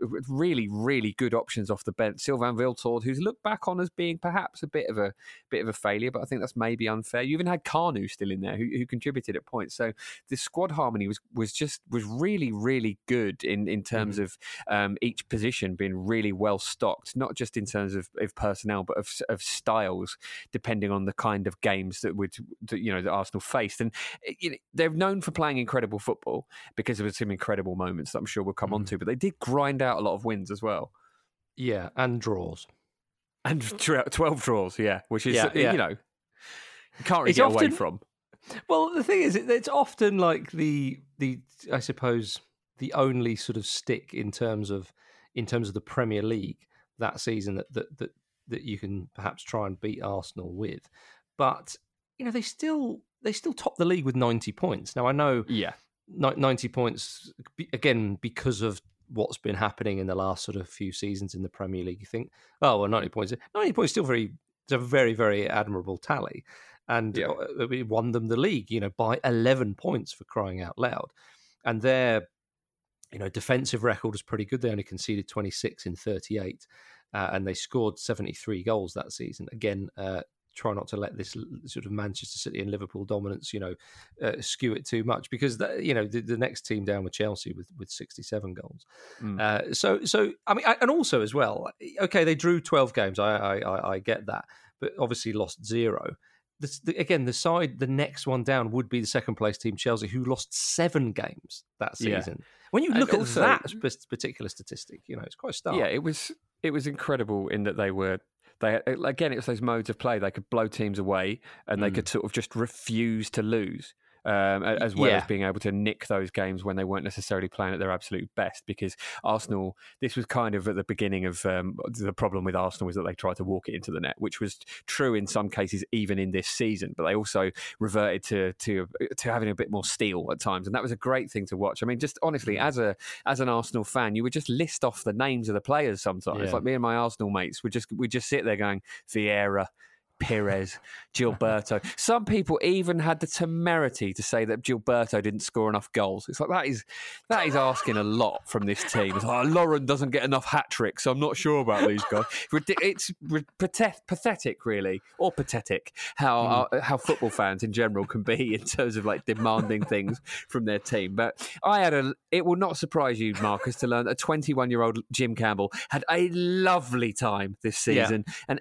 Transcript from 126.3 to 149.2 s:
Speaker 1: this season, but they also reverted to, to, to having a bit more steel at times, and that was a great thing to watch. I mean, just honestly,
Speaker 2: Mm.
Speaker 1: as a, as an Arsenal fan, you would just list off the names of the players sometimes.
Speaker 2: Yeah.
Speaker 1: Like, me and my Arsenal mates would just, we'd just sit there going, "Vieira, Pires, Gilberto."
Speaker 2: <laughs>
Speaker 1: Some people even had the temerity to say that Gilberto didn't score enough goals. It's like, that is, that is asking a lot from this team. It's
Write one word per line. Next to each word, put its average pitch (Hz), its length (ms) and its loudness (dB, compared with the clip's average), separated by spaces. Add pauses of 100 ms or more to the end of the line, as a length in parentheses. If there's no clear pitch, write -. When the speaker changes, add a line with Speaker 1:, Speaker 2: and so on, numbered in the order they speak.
Speaker 1:
this 92 160 0
season, 107 480 -2
but 80 100 -2
they 95 100 2
also 101 360 0 (280)
reverted 104 440 2
to, 95 300 0
to, 95 340 -2 (300)
to 120 140 -2
having 110 180 0
a 98 60 -2
bit - 160 -2
more 101 120 0
steel 90 480 -2
at - 80 -2
times, 95 280 -2
and 104 80 -4
that 117 80 0
was 120 80 -4
a 117 40 -2
great 127 360 0
thing 101 140 -4
to 95 120 -6
watch. 101 240 0
I 110 40 0
mean, 120 140 -2
just 147 220 -4
honestly, 135 340 0
Speaker 2:
Mm. - 60 0
Speaker 1:
as 139 160 2
a, 104 180 2 (300)
as 131 140 2
an 127 100 2
Arsenal 117 340 0
fan, 107 320 0
you 113 80 2
would 123 100 -2
just 151 160 -4
list 143 340 0
off 120 200 0
the 104 100 0
names 123 360 0
of 104 60 0
the 101 60 0
players 135 400 2
sometimes. 95 420 -2
Speaker 2:
Yeah. 95 80 0
Speaker 1:
Like, 113 120 0
me 131 100 2
and 127 80 0
my 117 140 2
Arsenal 113 340 0
mates 92 340 -2
would 104 80 -2
just, 117 200 -4
we'd 113 200 -2
just 123 160 -2
sit 123 180 0
there 110 120 4
going, 101 240 0 (280)
"Vieira, 101 580 2 (520)
Pires, 98 580 0 (380)
Gilberto." 110 760 2
Speaker 2:
<laughs> - 80 -12
Speaker 1:
Some 226 260 4
people 196 360 2
even 175 380 4
had 160 220 2
the 160 60 0
temerity 165 880 0
to - 80 -6
say 113 240 2
that 110 160 0
Gilberto 117 600 2
didn't 104 180 -2
score 110 280 0
enough 104 260 0
goals. 101 360 0
It's 135 100 -8
like, 151 100 0
that 170 180 0
is, 123 180 -2 (440)
that 190 180 4
is 139 80 2
asking 131 420 4
a 104 60 2
lot 107 440 2
from 101 200 0
this 101 240 0
team. 98 240 2
It's 98 100 0